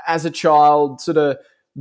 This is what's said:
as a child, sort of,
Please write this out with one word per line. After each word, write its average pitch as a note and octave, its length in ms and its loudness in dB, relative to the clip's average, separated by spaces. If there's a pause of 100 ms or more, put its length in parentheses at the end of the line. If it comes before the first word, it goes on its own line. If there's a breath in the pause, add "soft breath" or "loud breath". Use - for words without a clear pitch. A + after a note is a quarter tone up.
as E3 160 -4
a E3 60 -6
child, D3 680 2
sort E3 180 -4
of, C#3+ 180 0 (440 soft breath)